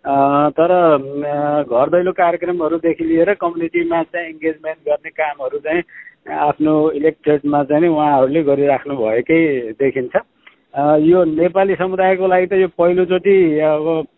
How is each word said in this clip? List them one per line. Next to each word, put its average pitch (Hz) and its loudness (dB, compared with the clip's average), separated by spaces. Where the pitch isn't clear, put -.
अ, 139 2
तर, 165 0
अ, 147 0
घर 127 0
दैलो 180 0
कार्यक्रमहरूदेखि 170 -2
लिएर 165 2
कम्युनिटीमा 170 -4
चाहिँ 170 -8
इङ्गेजमेन्ट 156 -8
गर्ने 147 -4
कामहरू 143 -6
चाहिँ 156 -4
आफ्नो 151 0
इलेक्टेडमा 147 -2
चाहिँ 151 0
नि 175 2
उहाँहरूले 147 2
गरिराख्नु 139 0
भएकै 131 0
देखिन्छ। 131 -2
अ, 147 2
यो 170 4
नेपाली 175 0
समुदायको 185 0
लागि 180 2
त 185 -6
यो 190 2
पहिलोचोटि 180 2
अब 156 0